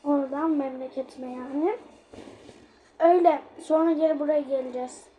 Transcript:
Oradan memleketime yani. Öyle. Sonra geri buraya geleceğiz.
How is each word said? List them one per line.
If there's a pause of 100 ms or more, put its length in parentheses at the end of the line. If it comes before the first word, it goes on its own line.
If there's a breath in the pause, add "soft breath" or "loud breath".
Oradan
memleketime
yani. (1200 loud breath)
Öyle. (200)
Sonra
geri
buraya
geleceğiz. (140)